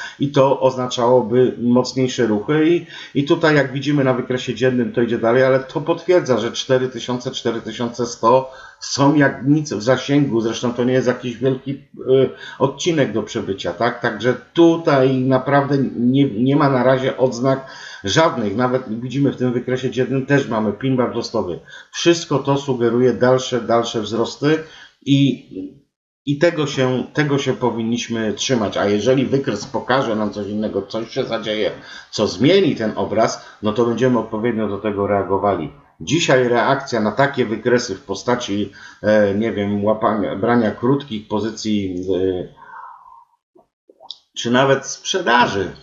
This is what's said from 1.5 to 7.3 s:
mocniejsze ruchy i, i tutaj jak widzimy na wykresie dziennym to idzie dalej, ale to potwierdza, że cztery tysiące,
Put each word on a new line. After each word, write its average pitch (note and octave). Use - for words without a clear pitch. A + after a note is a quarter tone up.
mocniejsze B2
ruchy D3
i, E3+
i C#3+
tutaj D#3+
jak C3
widzimy C#3
na B2+
wykresie B2
dziennym B2
to A#2+
idzie A#2
dalej, A#2
ale C3
to C#3
potwierdza, D#3+
że A2+
cztery B2+
tysiące, B2